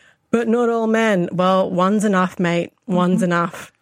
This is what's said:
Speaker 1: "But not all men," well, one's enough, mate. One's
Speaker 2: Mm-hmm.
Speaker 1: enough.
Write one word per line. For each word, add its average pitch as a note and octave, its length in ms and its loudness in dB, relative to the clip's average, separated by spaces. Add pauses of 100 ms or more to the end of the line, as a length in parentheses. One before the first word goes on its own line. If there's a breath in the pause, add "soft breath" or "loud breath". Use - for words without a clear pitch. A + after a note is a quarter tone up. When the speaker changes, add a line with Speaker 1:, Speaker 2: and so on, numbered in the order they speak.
(300 soft breath)
Speaker 1:
"But A#3 180 0
not A#3 200 0
all A3+ 180 -2
men," A3 460 0
well, F#3 380 0
one's F#3 340 0
enough, F#3 340 0
mate. E3+ 360 -2 (120)
One's F3+ 360 2
Speaker 2:
Mm-hmm. - 20 2
Speaker 1:
enough. E3+ 580 -2